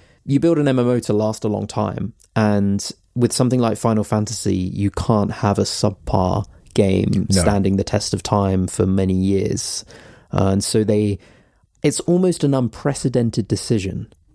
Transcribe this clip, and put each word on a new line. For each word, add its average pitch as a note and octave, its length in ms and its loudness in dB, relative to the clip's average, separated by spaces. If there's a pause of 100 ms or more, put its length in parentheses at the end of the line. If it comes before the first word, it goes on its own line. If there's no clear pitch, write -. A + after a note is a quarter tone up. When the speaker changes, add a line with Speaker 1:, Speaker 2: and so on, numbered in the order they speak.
(260)
Speaker 1:
You C#3 160 2
build E3 160 4
an D3 100 2
M B2+ 120 2
M B2 80 2
O B2 120 2
to - 140 -2
last G#2+ 320 0
a - 20 -2
long G2+ 200 -2
time, G#2 440 -4 (240)
and G2+ 560 0 (240)
with A#2+ 160 2
something B2+ 300 2
like A2+ 160 0
Final A2 260 2
Fantasy, G#2 520 -2
you F#2 360 -2
can't G#2 400 0
have G2+ 260 0
a G2+ 60 2
subpar G2 800 -2 (300)
game F#2+ 560 2
Speaker 2:
No. G2 120 4
Speaker 1:
standing G2 340 2
the G2 80 0
test - 300 -4
of G2 100 -4
time G2 420 0
for F#2+ 200 -2
many F#2+ 280 0
years. F#2+ 720 -2 (500)
Uh, G2 200 2
and G2 100 0
so A2 220 0
they, G#2 340 0 (640)
it's D3 180 0
almost F3 440 2
an C#3 80 2
unprecedented B2 920 -2
decision, G2 600 -4 (280)